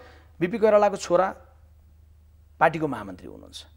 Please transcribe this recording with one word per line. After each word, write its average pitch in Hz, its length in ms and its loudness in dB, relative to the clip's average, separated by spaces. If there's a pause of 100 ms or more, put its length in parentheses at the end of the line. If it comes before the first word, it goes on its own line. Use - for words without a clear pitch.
(400)
बिपी 185 180 -2
कोइरालाको 208 380 4
छोरा 180 380 0 (1300)
पार्टीको 156 280 2
महामन्त्री 104 400 -12
हुनुहुन्छ। 50 380 -20 (100)